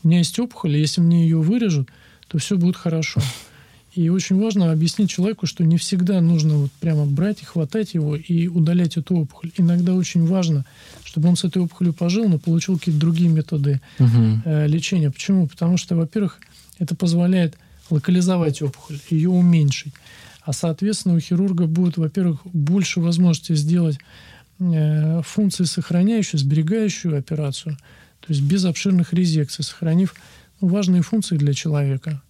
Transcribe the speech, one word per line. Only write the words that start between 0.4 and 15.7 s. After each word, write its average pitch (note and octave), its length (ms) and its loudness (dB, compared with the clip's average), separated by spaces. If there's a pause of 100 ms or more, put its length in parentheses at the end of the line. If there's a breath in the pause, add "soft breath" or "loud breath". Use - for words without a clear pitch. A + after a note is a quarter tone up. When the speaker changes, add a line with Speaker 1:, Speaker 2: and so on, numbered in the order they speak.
Speaker 1:
и D3+ 40 2
если D#3 200 -2
мне E3+ 240 4
ее E3 160 2
вырежут, F3 480 0 (400 loud breath)
то E3 100 -4
все G3 180 -2
будет F3 200 2
хорошо. D#3+ 440 -4
Speaker 2:
<laughs> - 320 -8 (420 loud breath)
Speaker 1:
И E3 140 0
очень F#3+ 320 0
важно G3 320 0
объяснить E3 380 0
человеку, F#3 360 -2
что - 180 -4
не E3 120 4
всегда F3+ 460 0
нужно D#3+ 340 2
вот C#3+ 240 -2
прямо D#3 240 0
брать D#3 380 -2
и - 20 -20
хватать F3 480 -4
его D3+ 240 -2
и E3 320 -2
удалять E3+ 480 0
эту F3 200 -2
опухоль. E3 420 -6
Иногда F3 360 2
очень E3+ 320 0
важно, E3 380 0 (400 loud breath)
чтобы D#3+ 240 0
он F3 80 4
с - 80 -4
этой F#3 180 -2
опухолью F3 300 -2
пожил, F#3 340 -2
но E3 120 2
получил E3 400 0
какие-то D#3 220 -2
другие E3 280 2
методы, D3 540 0 (160 loud breath)
Speaker 2:
Мгм. A2+ 480 4
Speaker 1:
э, D3+ 200 0
лечения. D#3+ 440 0
Почему? F#3 360 0
Потому E3+ 300 -2